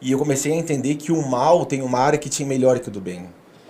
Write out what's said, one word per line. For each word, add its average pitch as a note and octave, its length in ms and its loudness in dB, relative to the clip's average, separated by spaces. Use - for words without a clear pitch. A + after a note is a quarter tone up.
E B2+ 100 -2
eu C3+ 80 2
comecei D3 320 0
a D#3+ 40 0
entender D3+ 400 -2
que D#3 160 -4
o D#3+ 160 0
mal C#3 380 4
tem C3+ 160 -4
um B2+ 60 -4
marketing C#3 580 0
melhor B2+ 340 2
que - 100 -12
o - 20 -10
do G2 100 -10
bem. F2+ 280 -12